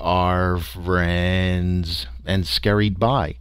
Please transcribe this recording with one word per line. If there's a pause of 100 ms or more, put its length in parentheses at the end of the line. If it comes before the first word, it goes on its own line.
are
friends, (180)
and
scurried
by.